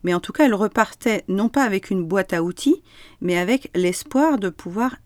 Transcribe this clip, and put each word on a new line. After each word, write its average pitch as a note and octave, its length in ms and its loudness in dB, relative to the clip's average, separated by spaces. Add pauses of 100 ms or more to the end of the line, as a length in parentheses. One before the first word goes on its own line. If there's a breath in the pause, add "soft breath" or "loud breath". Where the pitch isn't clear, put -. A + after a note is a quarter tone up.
Mais F3+ 100 0
en F3+ 60 0
tout - 120 -14
cas, D4+ 140 4
elles A3+ 80 4
repartaient G#3+ 720 0
non G3+ 200 0
pas C#4 160 2
avec G3 260 -2
une F#3 140 -2
boîte F#3 280 -2
à E3+ 100 0
outils, A3 400 0 (380 loud breath)
mais F3+ 160 0
avec G#3 380 0
l'espoir C4 640 0
de G3 100 -4
pouvoir G#3 580 -6